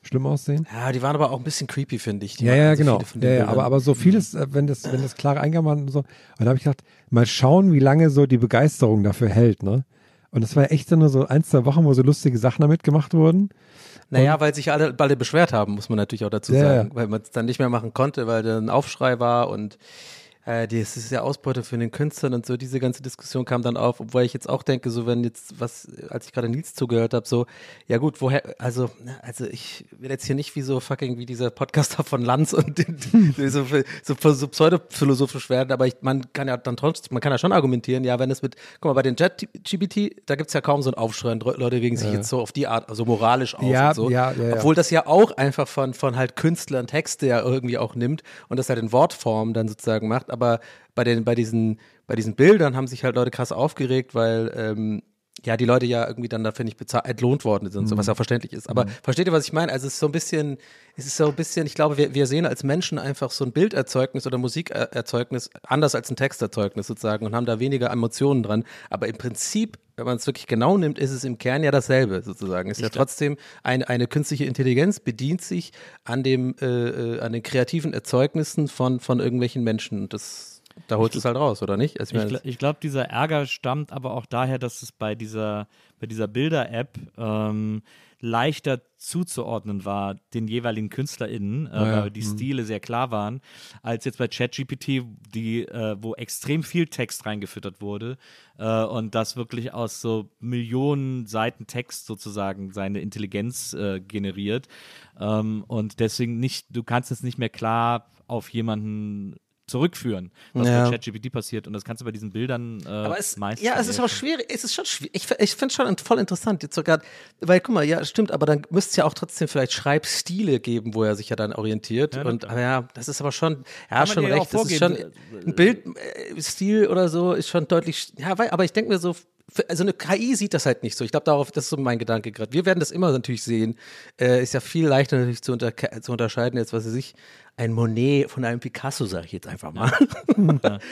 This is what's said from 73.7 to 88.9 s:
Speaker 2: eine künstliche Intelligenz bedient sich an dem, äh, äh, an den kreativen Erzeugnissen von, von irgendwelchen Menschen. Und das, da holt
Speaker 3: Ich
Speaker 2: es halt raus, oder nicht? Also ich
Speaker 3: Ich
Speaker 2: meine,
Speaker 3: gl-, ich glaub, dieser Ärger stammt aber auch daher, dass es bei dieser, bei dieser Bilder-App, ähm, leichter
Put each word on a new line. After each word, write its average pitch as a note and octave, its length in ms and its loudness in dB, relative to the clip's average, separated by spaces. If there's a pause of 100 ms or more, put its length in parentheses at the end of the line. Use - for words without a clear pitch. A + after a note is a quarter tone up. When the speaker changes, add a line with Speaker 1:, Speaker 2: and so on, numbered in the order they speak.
Speaker 2:
eine B2 260 -2
künstliche D3 360 -2
Intelligenz C3+ 560 2
bedient C3 400 -4
sich - 320 -8 (320)
an B2 180 -2
dem, B2+ 380 0
äh, C#3 60 -2
äh, A#2+ 540 -2
an A2+ 120 -4
den A#2 100 -4
kreativen C#3+ 520 -2
Erzeugnissen D3 720 0
von, B2+ 320 -2
von B2 200 0
irgendwelchen B2 440 0
Menschen. A2 380 -2
Und G2 100 -10
das, - 500 -14 (240)
da A2 100 -2
holt A2+ 160 2
Speaker 3:
Ich - 60 -6
Speaker 2:
es G#2 80 -8
halt A#2+ 100 0
raus, C3 260 0
oder G2 140 -2
nicht? C3 240 -2
Also - 140 -8
ich A2 80 0
Speaker 3:
Ich - 40 -2
Speaker 2:
meine, A2+ 120 -4
Speaker 3:
gl-, - 100 -10
ich B2 80 -8
glaub, D3 240 -2
dieser C3+ 240 -4
Ärger D3 420 -2
stammt C3 460 -6
aber B2+ 220 -8
auch A#2+ 100 -8
daher, B2+ 340 -2
dass B2 240 -8
es A#2 100 -18
bei G#2+ 220 -6
dieser, G#2+ 540 -6 (300)
bei A2+ 80 -12
dieser A2 220 -4
Bilder-App, B2+ 680 -2 (220)
ähm, G#2+ 640 -4 (400)
leichter B2 580 -2 (180)